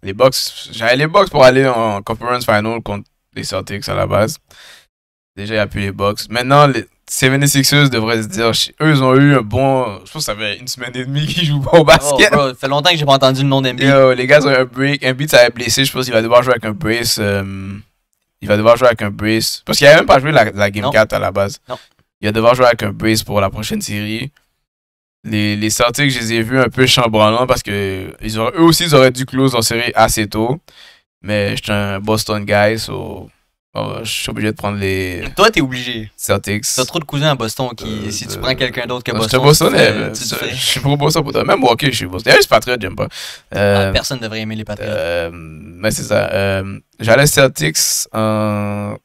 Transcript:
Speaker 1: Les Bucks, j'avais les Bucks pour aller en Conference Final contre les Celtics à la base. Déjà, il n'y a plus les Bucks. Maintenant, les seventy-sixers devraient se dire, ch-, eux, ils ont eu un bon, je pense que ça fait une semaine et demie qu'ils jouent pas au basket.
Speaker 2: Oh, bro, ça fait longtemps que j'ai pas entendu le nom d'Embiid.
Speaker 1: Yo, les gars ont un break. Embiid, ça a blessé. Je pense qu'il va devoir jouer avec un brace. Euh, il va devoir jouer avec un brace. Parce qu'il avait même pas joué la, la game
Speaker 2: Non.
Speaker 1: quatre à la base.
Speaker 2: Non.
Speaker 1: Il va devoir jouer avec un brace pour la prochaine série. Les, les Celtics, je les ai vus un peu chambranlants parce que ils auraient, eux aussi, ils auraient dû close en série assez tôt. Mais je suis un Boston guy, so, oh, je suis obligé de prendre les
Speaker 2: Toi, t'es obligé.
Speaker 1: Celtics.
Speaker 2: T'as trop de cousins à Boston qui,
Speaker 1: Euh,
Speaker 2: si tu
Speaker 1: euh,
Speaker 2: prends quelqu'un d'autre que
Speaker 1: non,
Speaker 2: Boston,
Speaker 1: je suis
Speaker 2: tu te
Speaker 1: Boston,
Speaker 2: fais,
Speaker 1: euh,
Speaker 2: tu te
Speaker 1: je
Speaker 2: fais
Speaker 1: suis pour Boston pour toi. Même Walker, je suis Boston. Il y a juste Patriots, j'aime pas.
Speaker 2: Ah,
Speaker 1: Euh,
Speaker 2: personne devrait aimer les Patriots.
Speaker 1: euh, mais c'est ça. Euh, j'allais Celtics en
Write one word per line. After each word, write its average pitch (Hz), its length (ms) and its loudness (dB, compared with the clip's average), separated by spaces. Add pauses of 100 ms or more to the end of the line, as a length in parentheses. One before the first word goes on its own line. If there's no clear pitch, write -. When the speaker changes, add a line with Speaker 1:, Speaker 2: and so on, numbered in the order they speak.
Speaker 1:
Les 98 120 -10
Bucks, 123 220 4 (380)
j'avais 113 240 0
les 151 100 0
Bucks 190 220 2
pour 143 160 6
aller 131 200 6
en 113 360 0
Conference 117 420 -4
Final 113 380 0
contre 104 260 -10 (260)
les 110 120 -10
Celtics 101 420 -8
à 98 60 -6
la 95 120 -2
base. 98 320 0 (1000)
Déjà, 104 160 -8
il 110 40 0
n'y 107 40 2
a 101 60 0
plus - 140 -8
les 98 100 -4
Bucks. 101 380 -4
Maintenant, 131 380 4
les 120 180 -2 (240)
seventy-sixers 139 800 2
devraient 113 340 0
se 107 40 -8
dire, 110 280 -2
ch-, - 160 -4 (100)
eux, 156 100 2
ils 135 120 2
ont 131 120 4
eu 143 220 6
un 123 40 2
bon, 123 640 -2
je - 60 -20
pense - 20 -20
que 156 80 -12
ça 110 140 -6
fait 104 220 -6
une 123 100 -16
semaine 127 280 -10
et 127 100 -6
demie 143 220 -4
qu'ils 170 180 -2
jouent 147 160 0
pas 135 180 4
au 160 40 6
basket. 147 480 4
Speaker 2:
Oh, - 40 2
bro, 139 140 2
ça 127 60 -10
fait - 140 -8
longtemps 147 220 2
que 170 60 2
j'ai 151 80 -2
pas 139 80 4
entendu 131 280 4
le 139 80 2
nom 135 120 2
d'Embiid. 131 280 -2
Speaker 1:
Yo, 135 240 6
les 127 140 -2
gars 147 180 8
ont 143 40 2
un 131 160 4
break. 131 400 -2
Embiid, 131 240 -2
ça 139 120 6
a 120 80 6
blessé. 120 360 -2
Je 135 60 -2
pense 131 140 -4
qu'il 123 80 -6
va 110 80 4
devoir 120 220 4
jouer 123 100 0
avec 113 120 -4
un 110 60 -4
brace. 113 480 -2
Euh, 98 540 -4 (680)
il 104 60 -12
va 104 100 4
devoir 113 200 6
jouer 127 100 4
avec 117 140 2
un 104 100 -4
brace. 110 540 -2
Parce 104 120 -2
qu'il 143 100 6
avait 151 100 10
même 180 80 4
pas - 140 6
joué 143 120 -2
la, 117 200 4
la 101 200 0
game 101 120 -6
Speaker 2:
Non. 135 80 -2
Speaker 1:
quatre 110 220 2
à 104 60 -2
la 95 120 -2
base. 98 360 -2
Speaker 2:
Non. 127 100 -10 (440)
Speaker 1:
Il 104 60 -2
va 107 40 0
devoir 113 240 4
jouer 127 120 4
avec 117 160 2
un 104 80 -4
brace 110 320 0
pour 101 180 -2
la 98 80 0
prochaine 107 320 -8
série. 107 500 -8 (920)
Les, 107 300 -2
les 107 140 -2
Celtics, 120 420 0
je 123 80 -2
les 113 140 -4
ai 117 80 0
vus 120 180 -2
un 123 100 2
peu 131 160 2
chambranlants 117 640 2
parce 123 160 0
que 98 580 -6
ils 110 180 -6
auraient, 113 180 -2
eux 165 60 4
aussi, 165 200 4
ils 160 120 0
auraient 131 160 6
dû 127 140 -6
close 131 300 0
en 117 60 0
série 117 340 -2
assez 110 320 2
tôt. 113 320 -2 (640)
Mais 104 360 -2
je - 60 -10
suis - 80 -6
un 101 300 -2
Boston 107 440 -2
guy, 104 320 2
so, 92 520 -10 (440)
oh, 107 200 -8 (100)
je 110 60 -10
suis - 200 -8
obligé 107 220 -4
de 104 60 -6
prendre 101 200 -6
les 92 460 -4 (120)
Speaker 2:
Toi, 208 140 4
t'es 208 120 -2
obligé. 123 560 -6
Speaker 1:
Celtics. 101 480 -4 (100)
Speaker 2:
T'as 127 100 0
trop - 140 -6
de 151 60 -10
cousins 147 260 -2
à 139 40 0
Boston 123 400 -6
qui, - 100 -14 (220)
Speaker 1:
Euh, 107 40 -8
Speaker 2:
si 107 160 -10
tu 98 100 -10
Speaker 1:
euh, 98 40 -10
Speaker 2:
prends 127 140 -2
quelqu'un 123 300 -4
d'autre 123 200 -6
que 123 80 -6
Speaker 1:
non, 110 60 -2
Speaker 2:
Boston, 110 260 0
Speaker 1:
je 147 80 8
suis 156 40 4
Speaker 2:
tu 156 60 2
te - 80 2
Speaker 1:
Boston, - 80 2
Speaker 2:
fais, - 140 4
Speaker 1:
euh, 107 180 -6
Speaker 2:
tu - 120 -10
te - 60 -8
Speaker 1:
je 117 60 -6
Speaker 2:
fais 120 200 -8
Speaker 1:
suis 131 260 -2
pour 139 160 0
Boston 156 260 0
pour - 80 -6
toi. - 140 -2
Même 165 180 0
Walker, 123 280 2
je 113 60 -4
suis - 80 -6
Boston. 92 260 -4
Il - 20 4
y - 20 4
a 427 40 6
juste 403 100 0
Patriots, 123 320 0
j'aime 92 160 -8
pas. - 100 -4 (440)
Speaker 2:
Ah, - 60 -6
Speaker 1:
Euh, 101 360 2
Speaker 2:
personne 123 260 -4
devrait 110 220 -8
aimer 110 160 -8
les 107 80 -8
Patriots. 101 240 -10
Speaker 1:
euh, 85 440 -4
mais 82 580 -8
c'est - 120 -6
ça. 104 300 0
Euh, 98 460 -4 (200)
j'allais 123 280 4
Celtics 151 500 0 (340)
en 104 920 -4